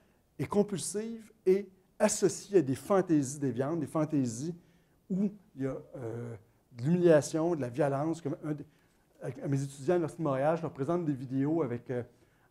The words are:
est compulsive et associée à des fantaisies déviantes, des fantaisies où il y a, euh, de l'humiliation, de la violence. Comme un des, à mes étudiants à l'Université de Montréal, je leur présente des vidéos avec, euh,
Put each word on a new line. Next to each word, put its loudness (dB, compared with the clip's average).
est -4
compulsive -2
et 2
associée 2
à 6
des 0
fantaisies 2
déviantes, -2
des -2
fantaisies -2
où 0
il -6
y -2
a, -4
euh, -8
de -8
l'humiliation, 4
de -4
la -2
violence. 0
Comme -4
un -4
des, -10
à -8
mes 0
étudiants -2
à 2
l'Université -2
de -2
Montréal, 2
je -6
leur -6
présente -4
des -2
vidéos 0
avec, -6
euh, -4